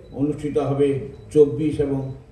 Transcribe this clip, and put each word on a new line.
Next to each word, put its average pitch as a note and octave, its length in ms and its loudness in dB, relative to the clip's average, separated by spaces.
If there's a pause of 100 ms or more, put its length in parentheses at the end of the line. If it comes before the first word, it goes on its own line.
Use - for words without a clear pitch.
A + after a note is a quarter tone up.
(160)
অনুষ্ঠিত D3 420 -2
হবে C#3 420 2 (320)
চব্বিশ C#3+ 480 4
এবং C3+ 320 -2 (200)